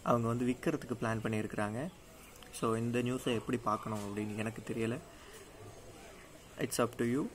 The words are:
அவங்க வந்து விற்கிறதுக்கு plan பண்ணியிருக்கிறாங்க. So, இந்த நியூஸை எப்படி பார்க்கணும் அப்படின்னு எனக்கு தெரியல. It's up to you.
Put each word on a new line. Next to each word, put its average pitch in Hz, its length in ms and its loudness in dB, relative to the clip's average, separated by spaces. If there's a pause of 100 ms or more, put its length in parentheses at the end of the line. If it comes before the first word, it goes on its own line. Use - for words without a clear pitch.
அவங்க 117 240 6
வந்து 120 180 2
விற்கிறதுக்கு 127 580 0
plan 110 200 2
பண்ணியிருக்கிறாங்க. 107 640 0 (640)
So, 113 240 2
இந்த 117 240 2
நியூஸை 123 340 2
எப்படி 117 240 2
பார்க்கணும் 107 420 0
அப்படின்னு 104 380 -2
எனக்கு 110 360 -2
தெரியல. 113 240 2 (1600)
It's - 180 0
up 117 200 4
to 120 80 4
you. 135 300 4